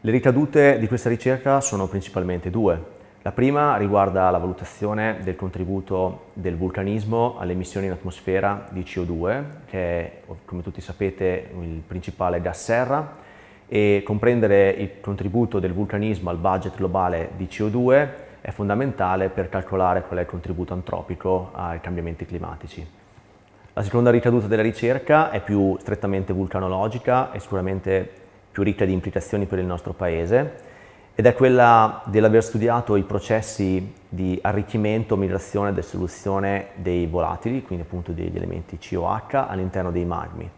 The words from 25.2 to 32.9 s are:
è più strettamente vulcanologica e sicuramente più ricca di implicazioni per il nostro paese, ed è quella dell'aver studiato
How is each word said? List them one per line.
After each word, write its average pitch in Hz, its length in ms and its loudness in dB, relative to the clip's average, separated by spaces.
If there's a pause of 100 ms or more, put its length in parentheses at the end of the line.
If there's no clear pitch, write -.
è 104 120 -4
più 98 380 2
strettamente 98 540 -4
vulcanologica 98 1000 0
e - 80 -10
sicuramente 95 800 -2 (320)
più 98 120 -2
ricca 104 220 2
di 95 80 2
implicazioni 95 520 -2
per 92 140 -2
il 92 60 -2
nostro 90 280 -6
paese, 92 760 0 (440)
ed 107 120 0
è 120 80 10
quella 120 720 8
dell'aver 107 380 6
studiato 117 520 0